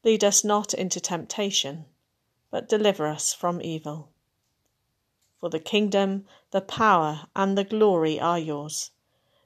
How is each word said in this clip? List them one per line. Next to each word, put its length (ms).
Lead 200
us 200
not 300
into 260
temptation, 840
but 160
deliver 400
us 260
from 280
evil. 500
For 100
the 100
kingdom, 680
the 100
power, 760
and 220
the 60
glory 560
are 200
yours, 520